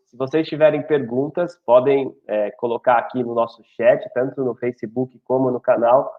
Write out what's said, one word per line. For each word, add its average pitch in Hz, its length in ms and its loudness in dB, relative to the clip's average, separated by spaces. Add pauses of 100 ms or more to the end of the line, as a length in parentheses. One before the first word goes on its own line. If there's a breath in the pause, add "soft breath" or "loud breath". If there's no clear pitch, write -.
se 123 100 -20
vocês 131 320 -2
tiverem 151 340 2
perguntas, 143 840 -2
podem, 131 480 2 (140)
é, 107 260 -2
colocar 120 460 0
aqui 123 240 -4
no 117 120 -8
nosso 117 280 -4 (140)
chat, 117 380 2
tanto 131 300 -4
no 120 100 -4
Facebook 123 720 -8
como 131 260 0
no 120 100 -4
canal - 580 2